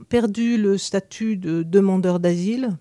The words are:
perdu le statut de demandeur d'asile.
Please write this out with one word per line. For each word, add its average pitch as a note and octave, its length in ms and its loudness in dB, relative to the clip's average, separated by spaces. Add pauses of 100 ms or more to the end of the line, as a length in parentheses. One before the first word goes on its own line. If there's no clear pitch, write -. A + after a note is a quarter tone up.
perdu A#3 500 0
le G3 200 2
statut G#3 580 -4
de E3 260 -2
demandeur F#3 580 2
d'asile. F3+ 600 0